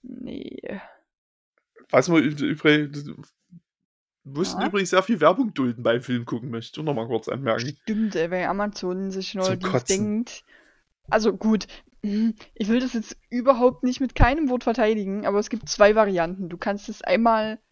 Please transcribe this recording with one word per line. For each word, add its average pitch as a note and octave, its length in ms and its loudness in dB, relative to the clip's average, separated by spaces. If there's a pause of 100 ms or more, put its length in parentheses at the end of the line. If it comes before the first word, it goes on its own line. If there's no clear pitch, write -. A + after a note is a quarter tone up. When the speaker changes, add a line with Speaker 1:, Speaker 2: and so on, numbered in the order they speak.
Speaker 1:
Nee. - 760 -12 (1080)
Speaker 2:
Was C3+ 200 2
man D#3+ 140 6
ü-, C#3+ 280 -2
übrig-, D3+ 380 2 (1300)
mussten D#3 380 -4
Speaker 1:
Ja. B3+ 60 0
Speaker 2:
übrigens G3 240 0
sehr F#3 120 6
viel A3 160 -2
Werbung G3+ 340 4
dulden A#2+ 300 -2
beim A#2+ 180 2
Film A#2+ 240 -4
gucken, B2 240 -6
möchte A2+ 300 -10
ich D#3 60 -6
noch D3 80 -2
mal A2+ 140 -4
kurz - 200 -4
anmerken. C3+ 560 -2
Speaker 1:
Stimmt, G#3+ 320 -2
ey, E3 160 -2
weil F3+ 140 -2
Amazon G3 680 -4
sich F#3+ 200 -8
Speaker 2:
Zum F#3+ 100 -4
Speaker 1:
neuerdings F#3 300 -2
Speaker 2:
Kotzen. F#3 260 -2
Speaker 1:
denkt, G#3+ 460 -4 (680)
also G#3 260 2
gut, G#3+ 320 0 (360)
hm, G#3+ 300 0 (220)
ich G#3 140 -4
will A#3+ 100 4
das B3 140 -4
jetzt A3+ 220 -6 (140)
überhaupt B3 540 4
nicht B3+ 160 0
mit C4 160 -2
keinem C#4 340 4
Wort B3 140 -2
verteidigen, G#3+ 640 0
aber G3+ 120 2
es - 100 -4
gibt - 200 -6
zwei G#3+ 260 6
Varianten. F#3 540 0
Du F3 80 -10
kannst G3+ 320 -4
es - 140 -12
einmal A3 560 2 (120)